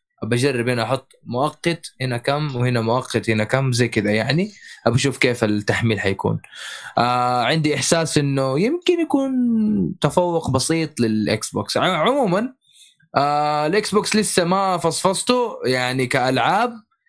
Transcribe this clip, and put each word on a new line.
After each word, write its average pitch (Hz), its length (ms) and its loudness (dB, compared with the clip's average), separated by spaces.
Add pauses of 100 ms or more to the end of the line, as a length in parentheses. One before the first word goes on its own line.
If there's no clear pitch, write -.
(240)
أبى 113 120 -2
أجرب 123 340 0
هنا 120 140 0
أحط 123 280 -4 (120)
مؤقت 147 580 -2 (200)
هنا 127 160 -4
كم 143 380 -2
وهنا 123 260 0
مؤقت 117 480 0
هنا 107 140 2
كم، 131 280 2
زي 117 160 2
كذا 101 240 0
يعني. 139 400 0 (360)
أبى 113 80 2
أشوف 135 220 0
كيف 120 260 2
التحميل 104 560 0
حيكون. 107 420 -2 (560)
آه، 123 460 2
عندي 147 320 0
إحساس 160 420 0
إنه 135 420 0
يمكن 339 400 0
يكون 277 320 0 (720)
تفوق 165 500 0
بسيط 156 480 0
للإكس 110 520 0
بوكس. 104 260 -4
ع-، 113 40 2
عموما، 196 720 0 (640)
آه، 147 500 0
الإكس 208 260 0
بوكس 202 240 0
لسه 190 280 2
ما 185 340 0
فصفصته 190 880 -2
يعني 127 420 0
كألعاب. 135 680 0 (360)